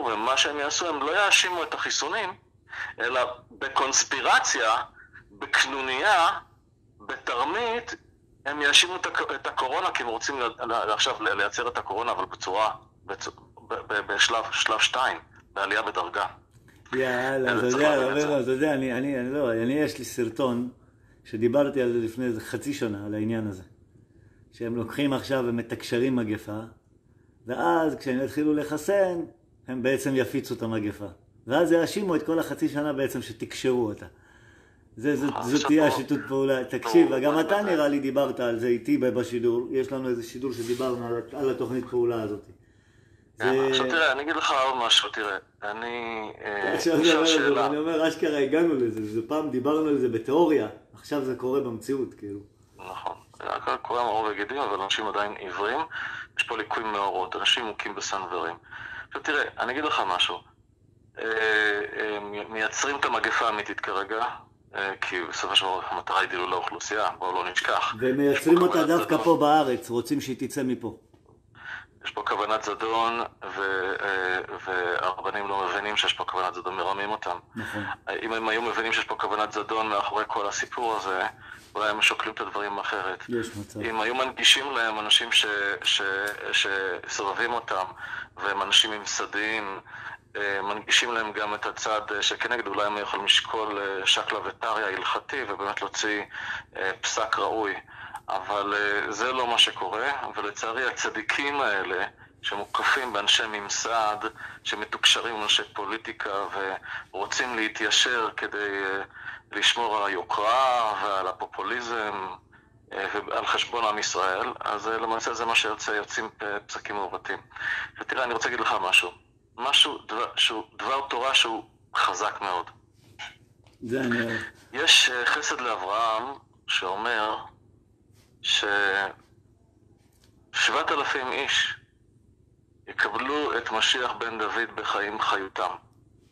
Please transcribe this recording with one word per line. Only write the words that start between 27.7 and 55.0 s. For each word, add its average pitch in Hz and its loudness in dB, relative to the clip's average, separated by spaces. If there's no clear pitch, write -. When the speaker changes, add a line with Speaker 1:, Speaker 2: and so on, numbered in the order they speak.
Speaker 2:
כשהם 127 0
יתחילו 151 2
לחסן, 175 2
הם 127 -4
בעצם 135 4
יפיצו 127 2
את 110 -4
המגפה. 104 -2
ואז 156 4
יאשימו 170 4
את 151 0
כל 160 2
החצי 151 0
שנה 147 0
בעצם 131 0
שתקשרו 123 0
אותה. 101 -8
זה, 135 0
זה, 131 0
Speaker 1:
אה, - -2
Speaker 2:
זו 123 2
Speaker 1:
עכשיו 135 2
Speaker 2:
תהיה 151 8
Speaker 1:
פה - 2
Speaker 2:
השיתוף 143 0
פעולה. 135 2
תקשיב, 131 6
Speaker 1:
פה 131 2
Speaker 2:
גם 147 4
Speaker 1:
מה 160 4
Speaker 2:
אתה 160 2
Speaker 1:
זה? 202 0
Speaker 2:
נראה 151 4
לי 143 2
דיברת 131 2
על 117 0
זה 120 0
איתי 120 4
ב-, 123 2
בשידור. 120 2
יש 131 0
לנו 131 -2
איזה 117 -2
שידור 127 -6
שדיברנו 120 -2
על, 117 -2
על 139 0
התוכנית 123 -2
פעולה 120 2
הזאת. 104 -6
Speaker 1:
כן, 104 4
Speaker 2:
זה 135 4
Speaker 1:
עכשיו 131 4
תראה, 160 6
אני 135 0
אגיד 160 0
לך 160 2
עוד 131 4
משהו, - 4
תראה, 104 -2
אני, 113 -6
אה, 101 0
Speaker 2:
עכשיו 165 4
Speaker 1:
אני 147 6
אשאל 160 6
Speaker 2:
זה, - 6
Speaker 1:
שאלה. 135 4
Speaker 2:
אני 151 0
אומר, 160 2
אשכרה 156 2
הגענו 156 4
לזה, 113 0
זה 107 -2
פעם 156 -2
דיברנו 147 2
על 143 4
זה 127 2
בתיאוריה, 131 4
עכשיו 143 -4
זה 127 -2
קורה 127 0
במציאות, 123 -4
כאילו. 101 -10
Speaker 1:
נכון, 92 -10
זה - -12
הכל 127 -2
קורה 120 0
מעור 110 0
וגידים, 101 -4
אבל 101 0
אנשים 98 -2